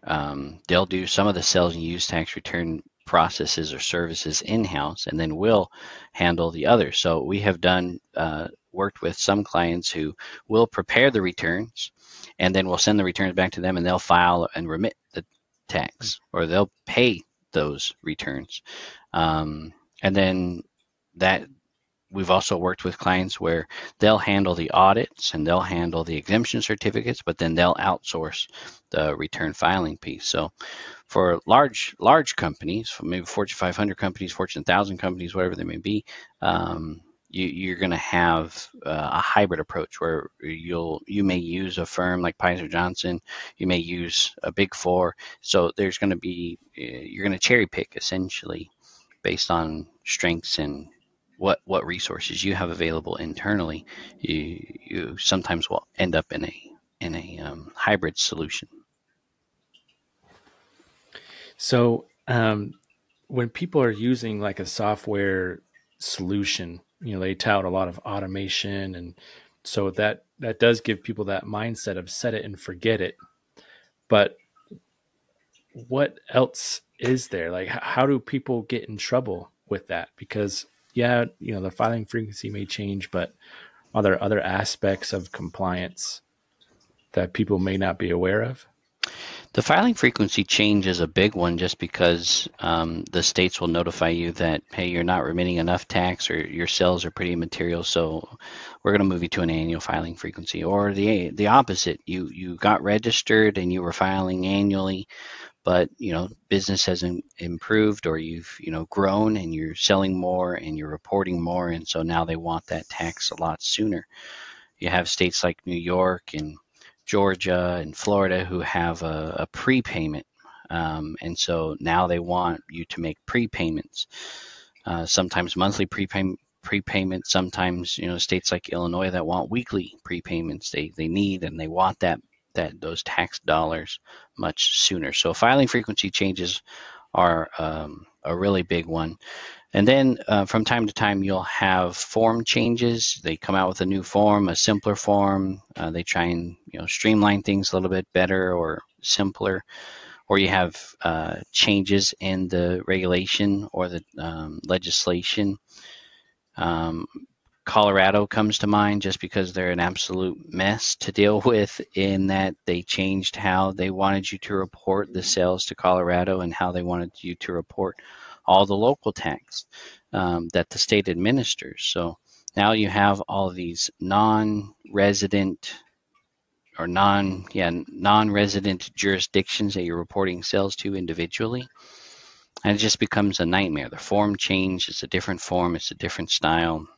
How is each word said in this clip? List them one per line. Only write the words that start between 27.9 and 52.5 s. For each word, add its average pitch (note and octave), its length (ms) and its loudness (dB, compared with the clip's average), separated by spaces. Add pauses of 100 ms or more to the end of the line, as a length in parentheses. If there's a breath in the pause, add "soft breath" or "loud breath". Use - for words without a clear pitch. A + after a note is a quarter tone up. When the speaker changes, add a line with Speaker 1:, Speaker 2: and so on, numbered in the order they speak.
Speaker 1:
the D#2 260 0
return D#2 380 -6
filing E2+ 420 2
piece. - 300 -10
So D#2+ 260 -2 (540 loud breath)
for F2+ 400 2
large, B2+ 540 4
large C#3 360 6
companies, E2+ 540 -4
for - 160 -10
maybe F2 200 -4
Fortune - 300 -4
five F2+ 220 -2
hundred G2+ 200 -2
companies, F#2 340 -4
Fortune E2+ 320 -6
thousand G2 340 2
companies, F2+ 380 -6
whatever F2+ 200 0
they F2 80 -8
may E2 140 -8
be, G#2 260 -4 (380 loud breath)
um, E2+ 600 -2 (280)
you, F#2 160 -4
you're F2+ 300 -6
gonna F2+ 200 0
have, E2 720 0 (160)
uh, D2+ 280 -4
a D#2 80 0
hybrid F2+ 400 2
approach - 420 -6
where D#2+ 280 -2 (120)
you'll, E2 640 -6
you G2+ 180 -2
may F#2 140 2
use F2+ 400 -4
a F2 80 -2
firm F2+ 380 0
like E2+ 160 -2
Pizer F2 280 0
Johnson, F2 540 -2 (360 loud breath)
you F#2 100 -2
may F2+ 100 4
use E2+ 640 -2
a - 100 -4
Big G2 220 2
Four. F2+ 420 2 (260 loud breath)
So F2 360 2
there's G2 220 0
gonna G2 160 2
be, F2 420 -6 (180)
uh, C#2 60 -14
you're B1 420 -10
gonna G2 140 0
cherry A#2 300 4
pick - 280 -6
essentially - 760 -6 (500 soft breath)
based F2+ 300 -2
on D#2+ 340 -2 (200)
strengths - 520 -2
and D2 300 -6 (520)
what, F#2+ 260 2
what - 200 0
resources E2 580 -6
you F#2+ 100 0